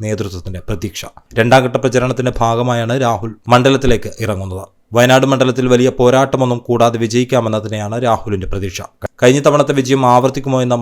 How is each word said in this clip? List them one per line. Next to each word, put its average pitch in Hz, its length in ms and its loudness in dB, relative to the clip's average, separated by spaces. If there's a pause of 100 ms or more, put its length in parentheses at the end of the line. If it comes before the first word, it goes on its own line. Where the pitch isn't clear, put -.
നേതൃത്വത്തിന്റെ 95 640 -8
പ്രതീക്ഷ. 107 340 -8 (380)
രണ്ടാം 123 260 4
ഘട്ട 123 180 -2
പ്രചരണത്തിന്റെ 123 580 -2
ഭാഗമായാണ് 117 640 -2
രാഹുൽ 113 260 -4 (220)
മണ്ഡലത്തിലേക്ക് 123 580 2 (140)
ഇറങ്ങുന്നത്. 95 380 -6 (320)
വയനാട് 127 360 4
മണ്ഡലത്തിൽ 127 420 0
വലിയ 123 160 4 (100)
പോരാട്ടമൊന്നും 127 680 2
കൂടാതെ 117 380 2
വിജയിക്കാമെന്നതിനെയാണ് 110 1000 -2
രാഹുലിന്റെ 104 460 -2
പ്രതീക്ഷ. 98 280 -6 (440)
കഴിഞ്ഞ 135 240 6
തവണത്തെ 143 320 2
വിജയം 131 340 0
ആവർത്തിക്കുമോ 127 520 0
എന്ന് 123 160 0